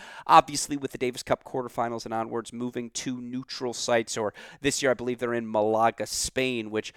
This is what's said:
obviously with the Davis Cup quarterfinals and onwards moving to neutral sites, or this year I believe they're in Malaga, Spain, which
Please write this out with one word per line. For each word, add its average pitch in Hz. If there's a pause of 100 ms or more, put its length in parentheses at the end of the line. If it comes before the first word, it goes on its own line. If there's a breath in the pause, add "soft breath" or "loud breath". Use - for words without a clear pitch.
(280 loud breath)
obviously 147
with 135
the -
Davis 120
Cup -
quarterfinals 120
and 113
onwards 113
moving 120
to 127
neutral 123
sites, 117
or 107 (300 loud breath)
this 139
year 135
I -
believe 123
they're 120
in 117
Malaga, 110
Spain, 123
which 107